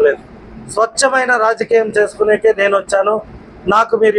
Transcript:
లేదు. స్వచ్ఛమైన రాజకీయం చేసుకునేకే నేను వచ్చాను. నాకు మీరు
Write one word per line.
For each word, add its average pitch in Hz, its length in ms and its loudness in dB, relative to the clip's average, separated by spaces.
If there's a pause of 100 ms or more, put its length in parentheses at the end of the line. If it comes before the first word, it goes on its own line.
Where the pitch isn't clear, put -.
లేదు. 139 160 0 (520)
స్వచ్ఛమైన 254 580 -2 (140)
రాజకీయం 226 420 0 (100)
చేసుకునేకే 208 600 0
నేను 196 200 0
వచ్చాను. 196 440 -2 (460)
నాకు 220 300 0
మీరు 208 220 2